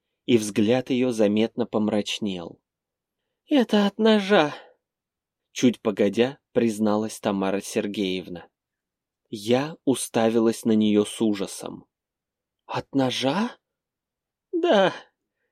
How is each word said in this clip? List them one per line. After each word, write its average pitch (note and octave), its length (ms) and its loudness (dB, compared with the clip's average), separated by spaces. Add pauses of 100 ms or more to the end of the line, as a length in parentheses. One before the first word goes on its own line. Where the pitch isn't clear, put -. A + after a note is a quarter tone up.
(260)
и B2 100 4
взгляд A2 540 0
ее B2+ 220 0
заметно A2 540 0
помрачнел. G#2 920 -4 (880)
«Это G#3+ 380 2
от - 120 -6
ножа», G3+ 560 4 (1000)
чуть B2 280 2
погодя A2+ 580 0 (140)
призналась G#2+ 680 0
Тамара G2 400 -2
Сергеевна. F#2+ 880 -6 (800)
Я B2 540 -2
уставилась A2+ 800 0
на A2+ 80 2
нее G#2+ 320 4
с - 160 -8
ужасом. G2 640 -4 (800)
«От - 280 -10
ножа?» C3+ 640 -2 (960)
«Да, C#4+ 400 2 (600)